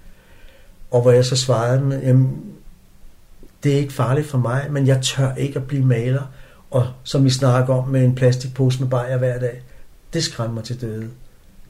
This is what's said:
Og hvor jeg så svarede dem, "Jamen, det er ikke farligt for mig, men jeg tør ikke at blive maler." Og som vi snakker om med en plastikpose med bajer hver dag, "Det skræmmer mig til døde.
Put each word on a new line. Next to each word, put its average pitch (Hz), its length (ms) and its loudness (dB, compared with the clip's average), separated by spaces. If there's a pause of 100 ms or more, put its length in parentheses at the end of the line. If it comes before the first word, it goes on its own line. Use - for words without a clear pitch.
(920)
Og 120 120 2
hvor 123 80 6
jeg 123 140 6
så 131 120 -2
svarede 120 440 0
dem, 135 120 0
"Jamen, 131 500 2 (1200)
det 147 100 0
er 139 60 2
ikke 139 140 -2
farligt 139 340 0
for 131 120 -2
mig, 127 340 0
men 139 140 0
jeg 131 160 4
tør 131 320 -2
ikke 139 240 -4
at 131 80 -8
blive 135 180 -2
maler." 127 480 0 (380)
Og 127 160 0 (180)
som 135 200 2
vi 131 60 4
snakker 127 440 2
om 127 140 -2
med 131 160 2
en 123 100 4
plastikpose 127 680 0
med 127 100 -2
bajer 127 260 -2
hver 123 220 0
dag, 123 240 -6 (500)
"Det 165 120 -2
skræmmer 117 300 -6
mig 110 100 -8
til 120 160 -8
døde. 113 300 -8 (600)